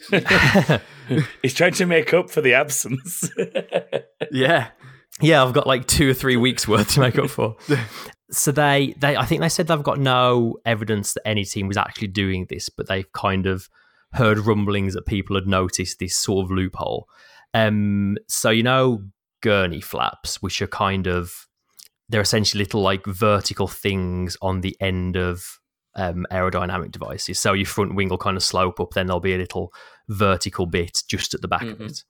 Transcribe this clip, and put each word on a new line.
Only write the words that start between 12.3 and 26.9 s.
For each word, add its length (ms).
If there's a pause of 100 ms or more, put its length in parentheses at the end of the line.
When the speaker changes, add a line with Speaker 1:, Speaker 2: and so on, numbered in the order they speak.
Speaker 1:
this, 220
but 180
they've 260
kind 340
of 220 (440)
heard 260
rumblings 540
that 140
people 280
had 120
noticed 520
this 160
sort 300
of 60
loophole. 560 (480)
Um, 640 (100)
so, 240
you 100
know, 420 (380)
gurney 400
flaps, 600
which 200
are 60
kind 400
of, 400 (640)
they're 120
essentially 420
little, 180
like, 240
vertical 640
things 760
on 200
the 180
end 360
of, 440 (360)
um, 360
aerodynamic 600